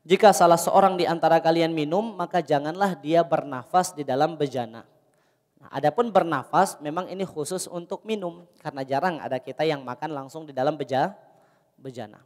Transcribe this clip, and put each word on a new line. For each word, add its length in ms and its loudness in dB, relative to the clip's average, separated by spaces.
Jika 320 6
salah 240 6
seorang 400 4
di 80 0
antara 400 2
kalian 320 2
minum, 400 -2
maka 240 -2
janganlah 560 -2
dia 240 2
bernafas 720 -2
di 80 -14
dalam 320 0
bejana. 560 -6
Nah, 160 -20
adapun 320 0
bernafas, 720 0
memang 320 -8
ini 80 -10
khusus 480 -8
untuk 400 -10
minum, 400 -8
karena 160 -8
jarang 400 -2
ada 160 -6
kita 240 -10
yang 240 -2
makan 320 -8
langsung 320 -12
di 80 -12
dalam 240 0
beja-, 320 -2
bejana. 500 -16